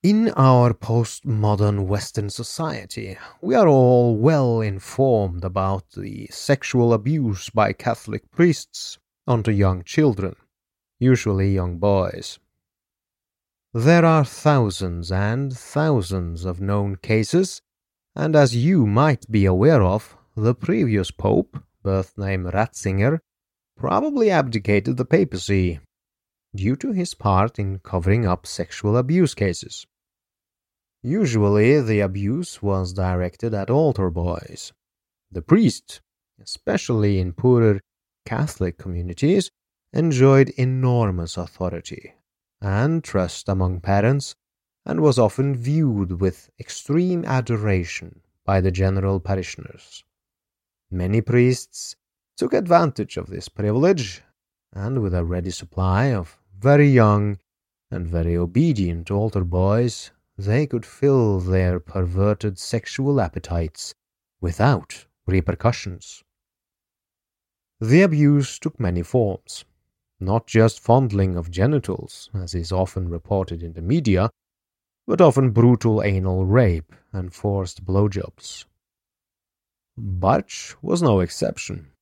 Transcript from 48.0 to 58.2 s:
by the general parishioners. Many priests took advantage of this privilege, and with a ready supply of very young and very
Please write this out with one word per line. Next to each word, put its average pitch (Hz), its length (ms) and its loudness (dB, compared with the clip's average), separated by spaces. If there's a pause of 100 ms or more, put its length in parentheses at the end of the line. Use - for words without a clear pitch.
by 98 140 2
the 95 100 2
general 95 480 0
parishioners. - 840 -8 (840)
Many 92 320 -2
priests - 760 -2 (400)
took - 160 -4
advantage 170 640 0
of 90 100 -10
this 92 220 -14
privilege, 117 760 0 (500)
and 110 300 -6
with 92 120 -2
a 87 100 -2
ready 87 260 -6
supply 95 600 -2
of 92 260 -6 (180)
very 143 320 4
young 104 520 4 (500)
and 90 160 -8
very 85 300 -2